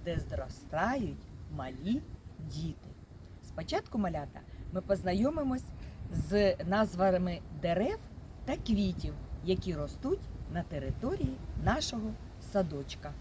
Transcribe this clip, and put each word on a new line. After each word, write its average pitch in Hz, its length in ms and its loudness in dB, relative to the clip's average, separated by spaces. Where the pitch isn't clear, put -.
де 165 140 2
зростають 160 1040 0
малі 139 460 0
діти. 156 500 -6
Спочатку, 269 540 -2
малята, 160 420 -2
ми 185 80 0
познайомимось 254 840 2
з 190 420 6
назвами 180 840 4
дерев 202 380 4
та 277 120 0
квітів, 190 560 2
які 180 300 2
ростуть 147 540 -2
на 170 100 0
території 262 760 0
нашого 220 500 2
садочка. 147 680 0